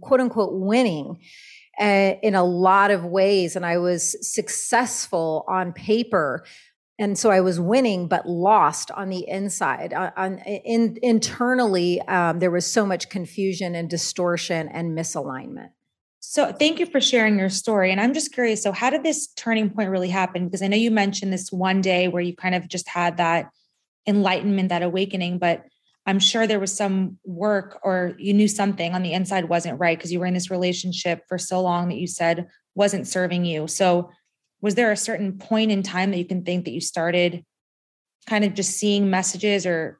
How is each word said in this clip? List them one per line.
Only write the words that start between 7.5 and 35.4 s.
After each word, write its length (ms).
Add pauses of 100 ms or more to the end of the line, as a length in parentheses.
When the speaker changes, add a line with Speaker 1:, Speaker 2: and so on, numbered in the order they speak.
Speaker 1:
winning, 500
but 200
lost 600
on 180
the 180
inside. 680
Uh, 240
on, 220
in, 640
internally, 1000
um, 380
there 100
was 200
so 140
much 240
confusion 680
and 140
distortion 800
and 300
misalignment. 720 (500)
Speaker 2:
So 320
thank 260
you 60
for 160
sharing 380
your 100
story. 420
And 120
I'm 100
just 220
curious, 280
so 80
how 200
did 120
this 260
turning 420
point 180
really 220
happen? 340
Because 160
I 60
know 100
you 140
mentioned 420
this 180
one 300
day 280
where 140
you 140
kind 180
of 140
just 180
had 300
that 320 (580)
enlightenment, 600
that 140
awakening, 560
but 260 (400)
I'm 140
sure 280
there 140
was 160
some 480
work 580
or 360
you 160
knew 120
something 480
on 80
the 120
inside 320
wasn't 340
right 180
'cause 140
you 80
were 60
in 80
this 160
relationship 760
for 100
so 240
long 260
that 100
you 80
said 400 (280)
wasn't 340
serving 380
you. 220
So 420 (520)
was 120
there 180
a 40
certain 420
point 320